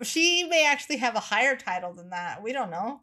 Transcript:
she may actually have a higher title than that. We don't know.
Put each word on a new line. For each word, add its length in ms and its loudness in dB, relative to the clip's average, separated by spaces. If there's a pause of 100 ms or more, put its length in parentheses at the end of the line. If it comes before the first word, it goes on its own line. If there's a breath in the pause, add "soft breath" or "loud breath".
she 480 2
may 160 6
actually 320 0
have 180 0
a 40 0
higher 360 2
title 380 -6
than 160 -20
that. 320 -6
We 100 -6
don't 200 -4
know. 320 -6